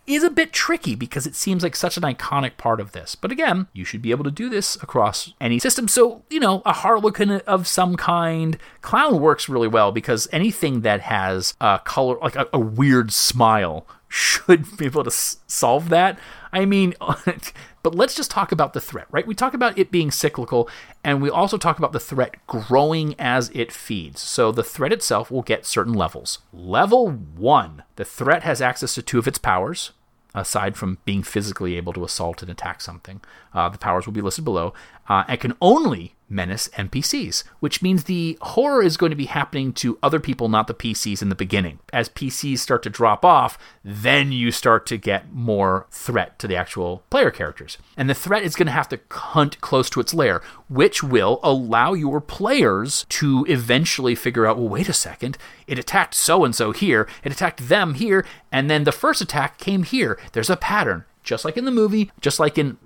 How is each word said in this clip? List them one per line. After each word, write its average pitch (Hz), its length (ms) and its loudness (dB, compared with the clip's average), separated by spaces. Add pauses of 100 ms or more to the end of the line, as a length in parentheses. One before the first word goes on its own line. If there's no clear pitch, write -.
is 285 160 0
a 339 80 4
bit 320 220 0
tricky - 440 -2
because 127 300 -6
it - 80 -10
seems 185 300 -2
like 170 140 -4
such - 180 -2
an 180 80 -4
iconic 139 540 -4
part 113 240 0
of 101 100 -12
this. - 240 -12
But - 160 -6
again, 240 400 -2
you 92 140 -12
should 110 160 -8
be 117 100 0
able 139 140 0
to 139 60 -2
do 220 180 -8
this 131 340 -4
across - 560 0
any 120 200 0
system. 247 280 0
So, 233 420 4
you 311 120 -2
know, 196 240 2
a 185 80 2
harlequin 208 580 2
of 190 360 0
some 180 280 2
kind, 165 640 0 (240)
clown 247 400 2
works 147 260 4
really 120 220 2
well 107 240 4
because 120 400 -2
anything 151 480 0
that 104 200 2
has 95 600 -2
a 101 240 4
color, 127 360 0
like 143 140 -4
a, 131 160 -2
a 143 80 2
weird 117 540 4
smile 107 760 2 (100)
<laughs> - 120 -20
should - 680 2
be 156 80 -4
able 139 180 -2
to 110 60 -6
s-, - 280 -4 (100)
solve 139 420 0
that. 185 300 4 (340)
I 190 100 0
mean, 196 340 4
<laughs> - 880 -6
but 170 120 0
let's 226 200 2
just - 160 -6
talk 196 220 -2
about 151 180 0
the 143 80 -6
threat, - 320 -10
right? 143 160 -2
We 220 80 -6
talk 254 180 0
about 240 240 0
it 190 140 0
being 165 180 2
cyclical, 123 600 0 (340)
and 143 180 0
we 139 80 0
also 180 280 0
talk 165 200 0
about 151 140 -2
the 127 80 -4
threat 127 360 -2 (120)
growing 147 720 2
as 123 340 0
it 117 200 -6
feeds. 82 480 -8
So 113 320 2
the 113 100 0
threat 151 300 -4
itself 107 360 -2
will 127 120 -4
get - 240 -2
certain 117 280 0
levels. 78 460 -4 (140)
Level 185 560 2
one, 101 760 0 (140)
the - 80 -6
threat 151 380 0
has 135 180 -2
access 127 340 -2
to 120 60 -6
two 120 180 0
of 113 80 0
its 135 100 -2
powers, 101 540 -2 (420)
aside 98 440 -4
from 95 260 -6
being 101 200 -2
physically 98 520 -4
able 87 160 -6
to 87 140 -8
assault 85 360 -6
and 92 80 -14
attack 87 300 -10
something. 95 400 -16 (340)
Uh, 87 140 0
the 95 100 -6
powers 90 280 -2
will 107 80 -8
be 107 80 -4
listed 101 240 -6
below, 87 280 -2 (360)
uh, 98 180 2
and 127 140 -6
can 123 200 -4
only 180 520 4 (140)
menace 95 480 -4
N 98 140 -6
P 131 120 -4
Cs, - 420 -4 (160)
which - 240 -2
means 185 200 2
the 170 380 -4
horror 269 400 2
is 170 160 4
going 170 140 2
to 151 40 -4
be 143 100 -4
happening 135 480 -2
to 117 280 -2
other 151 180 2
people, 123 300 -2
not 107 180 2
the 113 60 -8
P 113 200 -6
Cs 104 280 -4
in 101 80 -2
the 95 60 -2
beginning. 95 440 -2 (140)
As 120 160 0
P 139 200 -8
Cs 131 320 -4
start 123 220 2
to 127 60 -8
drop 104 340 2
off, 151 340 4 (260)
then 123 480 0
you 120 200 0
start 117 360 4
to 117 100 -4
get - 340 -4
more 98 600 0
threat - 480 -4
to - 80 -8
the 95 80 -2
actual 90 560 -4
player 254 180 4
characters. - 480 -8 (180)
And 135 140 0
the 135 60 0
threat 202 280 -2
is 170 120 -4
gonna 165 160 2
have 147 180 -2
to - 100 -8 (120)
hunt - 500 -2
close 131 300 0
to - 80 0
its - 140 -2
lair, 107 280 2 (260)
which 143 360 2
will 120 400 4
allow 131 500 2
your 151 260 0
players 147 880 0
to 139 380 2
eventually 127 680 0
figure 117 320 0
out, 113 100 2
"Well, 120 100 -2
wait 135 220 -4
a - 40 -2
second, - 440 -6 (300)
it 131 120 -6
attacked - 360 0
so-and-so 135 560 4
here, 117 360 2 (160)
it 139 80 -4
attacked 139 380 -4
them 175 240 4
here, 190 320 0 (260)
and 135 180 0
then 151 140 2
the 151 80 4
first - 300 0
attack 147 380 -4
came 190 240 0
here." 165 360 -2 (140)
There's 113 160 0
a 180 80 2
pattern. 156 480 -2 (180)
Just - 200 -4
like 160 140 -6
in 240 80 -4
the 269 60 0
movie, 214 400 2 (100)
just - 180 0
like 151 160 2
in 143 300 0